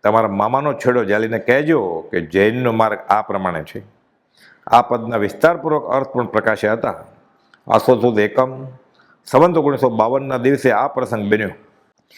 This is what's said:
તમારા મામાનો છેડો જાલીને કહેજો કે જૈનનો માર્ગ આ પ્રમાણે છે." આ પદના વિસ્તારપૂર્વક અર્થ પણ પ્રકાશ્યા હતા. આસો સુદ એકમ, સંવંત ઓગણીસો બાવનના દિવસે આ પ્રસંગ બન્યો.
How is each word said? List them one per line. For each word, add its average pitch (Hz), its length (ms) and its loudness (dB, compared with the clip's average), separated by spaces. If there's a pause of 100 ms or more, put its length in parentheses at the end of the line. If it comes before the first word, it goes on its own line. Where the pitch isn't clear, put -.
તમારા 110 240 2
મામાનો 120 460 -2
છેડો 123 300 0
જાલીને 110 360 -2
કહેજો 123 720 0
કે 90 100 -4
જૈનનો 110 500 0
માર્ગ 110 280 0 (100)
આ 104 120 2
પ્રમાણે 92 420 -6
છે." 101 300 -16 (760)
આ 117 140 6
પદના 117 360 -4
વિસ્તારપૂર્વક 151 720 0
અર્થ 135 160 -2
પણ 123 180 -4
પ્રકાશ્યા 107 480 0
હતા. 117 220 -4 (720)
આસો 110 340 4
સુદ 117 180 2
એકમ, 131 460 -2 (600)
સંવંત 165 320 4
ઓગણીસો 139 320 0
બાવનના 127 480 -2
દિવસે 131 340 2
આ 113 160 0
પ્રસંગ 110 440 -4
બન્યો. 107 180 0 (680)